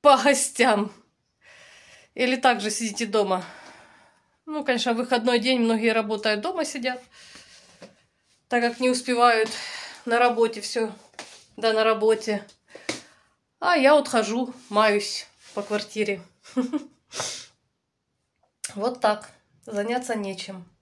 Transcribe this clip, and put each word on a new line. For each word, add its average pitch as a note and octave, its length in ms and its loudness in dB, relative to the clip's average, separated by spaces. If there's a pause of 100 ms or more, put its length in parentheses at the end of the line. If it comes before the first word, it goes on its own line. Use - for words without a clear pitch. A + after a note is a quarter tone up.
по C#4+ 160 8
гостям? A3+ 760 2 (1200)
Или B3+ 200 0
также A#3 340 2
сидите A3 340 -4
дома? G3 400 0 (1000)
Ну, D4+ 180 -6
конечно, A#3+ 300 0
в - 20 -2
выходной A#3+ 420 0
день B3 220 0
многие A3+ 320 2
работают G#3+ 480 -2
дома, E4+ 240 -4
сидят, B3+ 380 -8 (1500)
так A#3+ 140 0
как A#3+ 180 -2
не B3+ 80 2
успевают A#3+ 640 2 (560)
на A#3 120 2
работе A3+ 440 2
все, A3+ 300 -4 (680)
да A3 160 2
на A3 100 2
работе. G#3+ 580 2 (1160)
А F4 160 2
я C#4 180 6
вот C#4 140 4
хожу, A#3 460 -2 (160)
маюсь G#3 580 0 (260)
по G3+ 80 -6
квартире. G#3 600 -4 (320)
<laughs> B3+ 80 0 (2000)
Вот A#3+ 260 -4
так, G#3+ 300 0 (340)
заняться A3+ 500 -4
нечем. F#3+ 540 -10 (140)